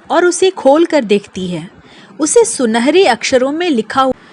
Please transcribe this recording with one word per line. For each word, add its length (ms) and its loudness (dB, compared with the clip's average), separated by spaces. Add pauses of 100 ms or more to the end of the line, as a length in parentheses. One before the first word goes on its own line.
(100)
और 140 2
उसे 260 0
खोल 340 2
कर 200 0
देखती 440 -4
है। 220 -10 (500)
उसे 240 2
सुनहरे 640 0
अक्षरों 460 0
में 180 -4
लिखा 320 -2
हु-, 100 0 (200)